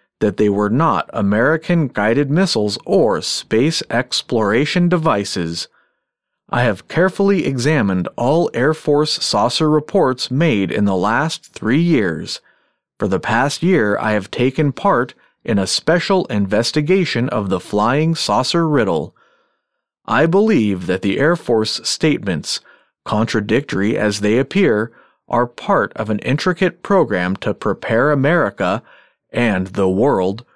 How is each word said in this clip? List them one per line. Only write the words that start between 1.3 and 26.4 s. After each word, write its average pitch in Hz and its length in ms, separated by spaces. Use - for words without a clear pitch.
guided 120 420
missiles 135 560
or 127 340
space - 680
exploration 123 1000
devices. 104 800
I 127 140
have 110 260
carefully 185 580
examined 120 720
all 147 380
Air 139 200
Force 151 480
saucer 127 460
reports 151 640
made 127 400
in 104 140
the 98 120
last 117 560
three 123 280
years. 101 600
For 107 100
the 92 120
past 123 420
year, 131 360
I 110 140
have 101 180
taken 135 420
part 135 420
in 110 140
a 95 80
special 175 600
investigation 120 1040
of 104 220
the 92 100
flying 135 540
saucer 143 540
riddle. 98 460
I 131 200
believe 160 600
that 92 160
the 98 160
Air 160 180
Force 113 480
statements, - 760
contradictory 110 920
as 104 220
they 104 180
appear, 131 540
are 120 180
part 120 480
of 110 160
an 107 100
intricate 170 640